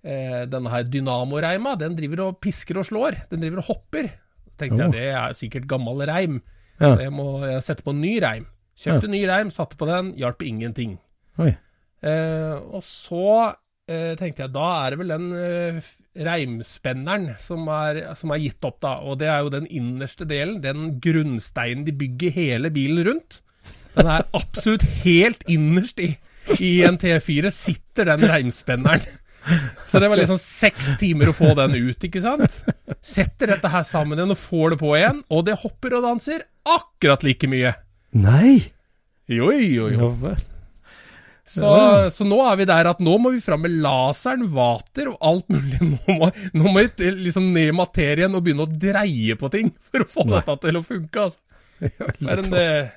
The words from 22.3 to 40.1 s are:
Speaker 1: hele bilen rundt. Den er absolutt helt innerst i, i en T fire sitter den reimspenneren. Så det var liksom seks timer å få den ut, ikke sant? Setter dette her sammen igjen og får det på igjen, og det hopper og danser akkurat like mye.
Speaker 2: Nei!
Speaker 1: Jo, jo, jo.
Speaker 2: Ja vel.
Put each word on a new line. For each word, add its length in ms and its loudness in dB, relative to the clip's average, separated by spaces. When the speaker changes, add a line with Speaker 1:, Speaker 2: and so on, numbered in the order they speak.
Speaker 1:
hele 380 -2
bilen 360 0
rundt. 360 -4
Den 100 8
er 180 2
absolutt 500 0
helt 440 6
innerst 520 2
i, 180 -4
i 240 4
en 140 6
T 220 2
fire 320 -2
sitter 540 -4
den 160 2
reimspenneren. 800 2
Så 120 4
det 100 4
var 80 4
liksom 200 2
seks 600 -2
timer 300 2
å 60 4
få 220 6
den 180 2
ut, 300 -2
ikke 180 -6
sant? 420 0
Setter 460 -2
dette 220 0
her 140 0
sammen 360 -4
igjen 120 0
og 60 0
får 340 0
det 80 -2
på 180 2
igjen, 340 2
og 140 2
det 140 0
hopper 360 -6
og 80 0
danser 380 -4
akkurat 580 2
like 240 0
mye. 260 0
Speaker 2:
Nei! 580 6
Speaker 1:
Jo, 240 2
jo, 360 2
jo. 20 0
Speaker 2:
Ja 200 2
vel. 280 -4